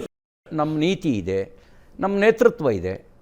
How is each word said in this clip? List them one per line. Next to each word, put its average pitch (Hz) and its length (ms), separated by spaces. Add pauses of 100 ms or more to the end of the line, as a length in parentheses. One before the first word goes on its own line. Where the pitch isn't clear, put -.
(520)
ನಮ್ಮ 156 260
ನೀತಿ 160 400
ಇದೆ, 95 340 (480)
ನಮ್ಮ 196 200
ನೇತೃತ್ವ 220 500
ಇದೆ, 92 360 (160)